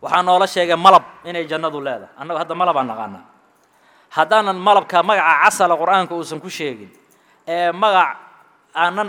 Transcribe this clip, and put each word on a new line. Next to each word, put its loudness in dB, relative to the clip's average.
Waxaa 0
noola 2
sheegay -2
malab 6
inay -8
jannadu -6
leedahay. -8
Annagu -8
hadda -8
malab 0
aan -2
naqaanaa. -12
Haddaanan 0
malabka 2
magaca 2
casala 2
Qur'aanka 0
uusan -10
ku -16
sheegin, -10
ee -2
magac 0
aanan -2